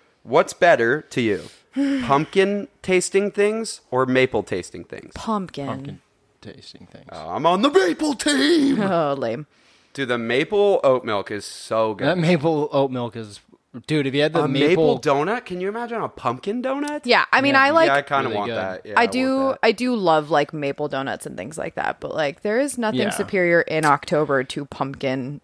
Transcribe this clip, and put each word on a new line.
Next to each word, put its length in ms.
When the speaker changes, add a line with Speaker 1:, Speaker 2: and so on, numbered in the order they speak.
Speaker 1:
What's 280
better 500
to 180
you? 220
Speaker 2:
<sighs> 260
Speaker 1:
Pumpkin 640
tasting 480
things 520
or 120
maple 380
tasting 420
things? 300
Speaker 2:
Pumpkin. 520
Speaker 3:
Pumpkin 340
tasting 500
things. 220
Speaker 1:
Oh, 180
I'm 160
on 160
the 80
maple 440
team. 680
Speaker 2:
<laughs> 0
Oh, 340
lame. 300
Speaker 1:
Dude, 160
the 100
maple 640
oat 220
milk 260
is 140
so 500
good. 140
Speaker 3:
That 100
maple 540
oat 180
milk 240
is, 240
dude, 220
if 60
you 80
had 100
the 120
Speaker 1:
A 40
maple 480
Speaker 3:
maple 40
Speaker 1:
donut? 440
Can 160
you 80
imagine 340
a 60
pumpkin 540
donut? 420
Speaker 2:
Yeah, 280
I 100
mean, 120
Speaker 3:
Yeah, 80
Speaker 2:
I 80
like 180
Speaker 1:
Yeah, 60
I 80
kinda 220
Speaker 3:
really 120
Speaker 1:
want 140
Speaker 3:
good. 80
Speaker 1:
that. 280
Yeah, 100
Speaker 2:
I 60
Speaker 1:
I 20
want 80
Speaker 2:
do, 260
Speaker 1:
that. 140
Speaker 2:
I 100
do 220
love, 360
like, 220
maple 360
donuts 380
and 100
things 220
like 180
that, 240
but, 140
like, 280
there 160
is 180
nothing 240
Speaker 3:
Yeah. 100
Speaker 2:
superior 520
in 220
October 600
to 220
pumpkin 760